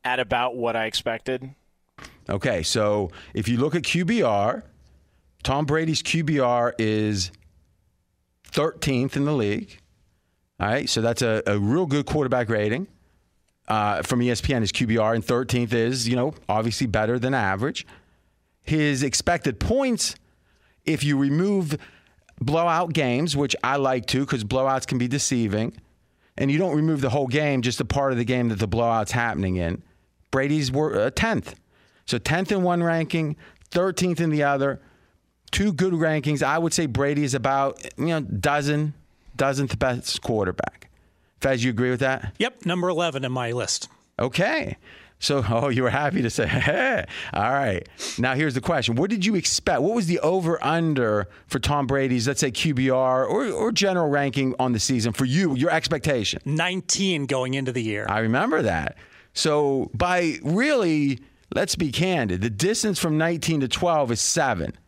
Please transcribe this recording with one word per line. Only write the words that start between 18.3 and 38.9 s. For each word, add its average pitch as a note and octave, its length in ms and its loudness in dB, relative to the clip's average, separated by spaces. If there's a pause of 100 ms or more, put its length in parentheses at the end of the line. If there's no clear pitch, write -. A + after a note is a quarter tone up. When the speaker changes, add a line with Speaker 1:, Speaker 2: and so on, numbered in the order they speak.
Speaker 2:
His D3 420 0
expected D3 560 0
points, B3+ 560 0 (680)
if D3+ 180 0
you C#3+ 140 2
remove D#3+ 600 0 (640)
blowout E3 520 2
games, C#3 440 0
which C#3+ 260 0
I C3+ 140 0
like C3 300 0
to C3+ 180 0
'cause B2+ 180 -2
blowouts C3 440 0
can C3+ 100 -2
be B2 100 0
deceiving, A#2 680 0 (640)
and C3+ 140 2
you D3 60 2
don't E3+ 180 2
remove D3+ 260 2
the C3 80 2
whole C3+ 180 2
game, C#3 340 0
just A#2+ 160 0
the A#2 80 -4
part C#3 260 0
of B2 60 0
the A#2 80 0
game B2 240 0
that G#2 100 -2
the G#2+ 80 0
blowout's A2+ 440 0
happening F#2+ 460 0
in, E2+ 240 -2 (500)
Brady's C#3 400 0
wor-, D3+ 260 0
uh, A2 140 2
tenth. A3 440 -2 (500)
So B2 120 -2
tenth E3+ 340 -2
in F#3+ 120 2
one F3 200 2
ranking, E3 540 0 (340)
thirteenth F3+ 480 0
in E3 100 0
the D3+ 140 2
other. C#3 380 0 (720)
Two G3+ 200 2
good F3+ 220 2
rankings. D3+ 500 2
I C#3+ 140 2
would E3 160 0
say E3+ 120 2
Brady C#3+ 380 0
is C3 100 0
about, C#3 480 0 (160)
you D3 100 -2
know, E3 140 0
dozen, D3 720 0 (440)